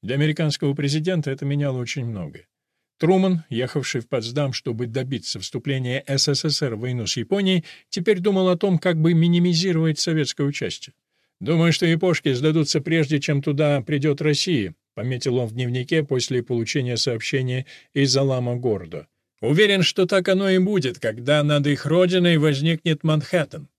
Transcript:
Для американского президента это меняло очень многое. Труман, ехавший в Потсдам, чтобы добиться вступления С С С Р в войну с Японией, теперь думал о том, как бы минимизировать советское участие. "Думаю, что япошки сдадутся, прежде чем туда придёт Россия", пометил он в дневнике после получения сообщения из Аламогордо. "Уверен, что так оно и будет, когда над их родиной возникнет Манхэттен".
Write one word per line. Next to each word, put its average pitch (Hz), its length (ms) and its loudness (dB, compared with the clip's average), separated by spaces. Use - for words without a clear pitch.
Для 113 120 -4
американского 147 600 0
президента 151 560 -2
это 135 140 -6
меняло 143 340 -2
очень 123 260 -6
многое. 92 420 -10
Труман, 185 500 2
ехавший 123 540 -4
в - 60 -16
Потсдам, 127 440 -2
чтобы 120 340 -6
добиться 127 540 -6
вступления 131 680 -4
С 139 220 0
С 139 160 -2
С 151 160 -2
Р 120 160 -2
в 104 40 -8
войну 123 260 -4
с - 100 -4
Японией, 185 480 0
теперь 190 300 0
думал 185 320 2
о 175 80 2
том, 185 200 2
как 165 220 0
бы 170 140 4
минимизировать 170 840 2
советское 156 440 -2
участие. 139 500 -6
"Думаю, 165 320 2
что 175 140 2
япошки 165 480 2
сдадутся, 151 480 0
прежде 156 360 0
чем 143 220 0
туда 143 400 0
придёт 143 400 -2
Россия", 143 540 0
пометил 127 440 -2
он 123 80 -2
в 110 60 -8
дневнике 127 500 -2
после 127 400 -2
получения 120 560 -2
сообщения 127 680 -2
из 135 200 2
Аламогордо. 123 920 -2
"Уверен, 190 420 4
что 185 220 2
так 185 240 2
оно 190 220 2
и 185 80 4
будет, 185 400 0
когда 120 440 0
над 147 240 2
их 143 200 0
родиной 175 500 4
возникнет 156 680 0
Манхэттен". 156 680 -2